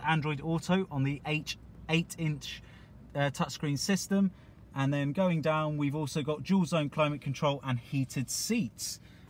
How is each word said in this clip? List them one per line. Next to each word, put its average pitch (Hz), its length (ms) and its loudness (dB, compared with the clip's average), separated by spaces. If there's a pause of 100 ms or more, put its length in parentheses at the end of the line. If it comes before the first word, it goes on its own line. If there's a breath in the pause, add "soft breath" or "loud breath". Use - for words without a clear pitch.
Android 151 360 2
Auto 170 480 2
on 139 120 0
the 139 220 -2
H 151 320 -2 (320)
eight 165 300 2
inch, 151 440 -4 (520 loud breath)
uh, 143 160 2
touchscreen 147 480 -2
system. 196 540 2 (420 loud breath)
And 139 180 2
then 143 200 0
going 175 280 2
down, 156 380 0
we've 143 180 0
also 156 240 -2
got 143 220 -2
dual 185 240 4
zone 151 240 0
climate 147 320 0
control 143 420 0
and 127 140 0
heated 135 500 -2
seats. - 720 -4 (300 loud breath)